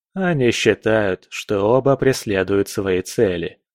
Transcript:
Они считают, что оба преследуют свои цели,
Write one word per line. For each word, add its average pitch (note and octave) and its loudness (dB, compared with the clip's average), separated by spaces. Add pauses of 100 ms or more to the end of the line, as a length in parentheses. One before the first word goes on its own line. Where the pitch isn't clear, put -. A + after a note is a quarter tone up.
(140)
Они E3 2
считают, G#2+ 0
что G#2 -2
оба C3 2
преследуют G2+ 0
свои F#2+ -2
цели, F2+ -4 (120)